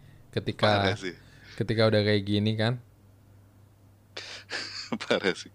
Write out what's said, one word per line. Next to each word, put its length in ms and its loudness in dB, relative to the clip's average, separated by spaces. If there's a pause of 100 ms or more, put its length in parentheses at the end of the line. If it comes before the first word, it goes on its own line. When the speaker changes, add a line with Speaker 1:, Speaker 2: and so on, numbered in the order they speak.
(280)
Speaker 1:
ketika 380 -2 (180)
Speaker 2:
Parah 100 2
sih. 200 -8 (400)
Speaker 1:
ketika 320 2
udah 160 4
kayak 220 2
gini 300 2
kan. 240 0 (1400)
Speaker 2:
<laughs> 840 -10
Parah 320 0
sih. 220 -14